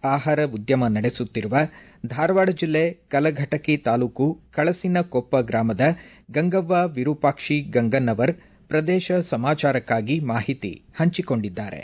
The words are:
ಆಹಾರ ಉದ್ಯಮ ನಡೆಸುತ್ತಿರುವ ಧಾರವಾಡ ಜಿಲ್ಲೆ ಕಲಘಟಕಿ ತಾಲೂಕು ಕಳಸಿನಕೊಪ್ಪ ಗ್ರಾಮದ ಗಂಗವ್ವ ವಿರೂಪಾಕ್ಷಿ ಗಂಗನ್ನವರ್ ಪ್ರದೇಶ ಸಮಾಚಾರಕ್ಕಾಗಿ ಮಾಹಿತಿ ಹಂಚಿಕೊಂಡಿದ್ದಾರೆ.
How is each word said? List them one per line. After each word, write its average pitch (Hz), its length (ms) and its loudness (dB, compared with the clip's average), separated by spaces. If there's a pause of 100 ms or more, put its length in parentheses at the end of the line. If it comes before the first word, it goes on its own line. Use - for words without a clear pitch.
ಆಹಾರ 143 360 2 (100)
ಉದ್ಯಮ 123 380 0
ನಡೆಸುತ್ತಿರುವ 110 680 -2 (480)
ಧಾರವಾಡ 170 500 2
ಜಿಲ್ಲೆ 160 300 0 (260)
ಕಲಘಟಕಿ 147 720 0
ತಾಲೂಕು 123 460 0 (280)
ಕಳಸಿನಕೊಪ್ಪ 170 920 0
ಗ್ರಾಮದ 113 420 0 (440)
ಗಂಗವ್ವ 175 640 0
ವಿರೂಪಾಕ್ಷಿ 143 680 0 (120)
ಗಂಗನ್ನವರ್ 120 640 2 (360)
ಪ್ರದೇಶ 175 420 0 (140)
ಸಮಾಚಾರಕ್ಕಾಗಿ 131 920 0 (100)
ಮಾಹಿತಿ 117 440 -4 (240)
ಹಂಚಿಕೊಂಡಿದ್ದಾರೆ. 104 880 -2